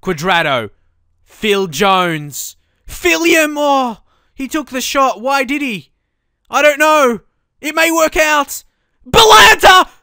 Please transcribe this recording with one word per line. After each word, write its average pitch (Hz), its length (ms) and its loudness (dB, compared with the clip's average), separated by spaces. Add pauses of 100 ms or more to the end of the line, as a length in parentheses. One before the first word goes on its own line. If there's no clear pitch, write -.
Cuadrado. 160 680 -2 (540)
Phil 196 440 -4
Jones. 165 880 -4 (320)
Philium! 330 680 -2
Oh, 277 420 -2 (340)
he 269 140 -12
took 302 220 -8
the 254 120 -8
shot. 247 400 -2
Why 277 220 -2
did 269 180 -6
he? 226 300 -10 (580)
I 262 120 -2
don't 294 180 2
know. 302 420 2 (380)
It 302 160 -10
may 330 160 0
work 330 240 0
out. 302 480 -2 (420)
Balanta! 427 840 6 (120)